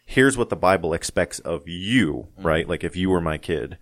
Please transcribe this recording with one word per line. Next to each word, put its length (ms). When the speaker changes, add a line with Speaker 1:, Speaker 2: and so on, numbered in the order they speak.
Speaker 1:
here's 320
what 120
the 80
Bible 360
expects 460
of 300
you," 580
Speaker 2:
Mm-hmm. 100
Speaker 1:
right? 200
Like, 160
if 140
you 120
were 120
my 160
kid, 440